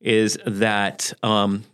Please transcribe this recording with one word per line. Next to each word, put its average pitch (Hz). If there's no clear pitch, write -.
is 110
that, 104
um, 104